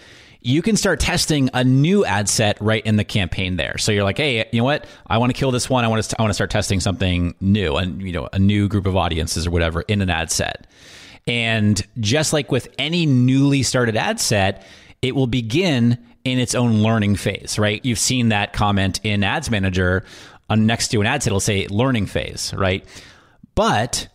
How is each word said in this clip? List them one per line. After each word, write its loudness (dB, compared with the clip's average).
you 0
can 0
start 0
testing 0
a 0
new 4
ad 0
set 0
right 0
in 2
the 2
campaign -4
there. -4
So -2
you're 2
like, -2
"Hey, -2
you 0
know 2
what? -2
I 0
wanna 2
kill 0
this -2
one. 2
I 0
wanna 0
st-, -8
I 2
wanna 2
start -2
testing 0
something 0
new," 2
and, -4
you -8
know, -6
a -4
new 4
group -2
of 0
audiences -2
or -2
whatever 0
in -2
an -2
ad -4
set. -6
And 0
just 0
like -2
with -2
any 0
newly 4
started 0
ad -2
set, 0
it -2
will 2
begin 2
in 0
its -2
own 2
learning 2
phase, -6
right? 0
You've -2
seen 0
that 0
comment 0
in 0
Ads -4
Manager, 0
uh, 2
next 2
to 0
an 0
ad -2
set, 0
it'll 0
say 0
learning 0
phase, -6
right? 0
But 0